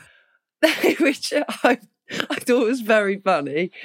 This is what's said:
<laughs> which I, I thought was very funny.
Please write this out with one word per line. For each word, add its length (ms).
<laughs> 380
which 340
I, 160
I 60
thought 320
was 140
very 380
funny. 520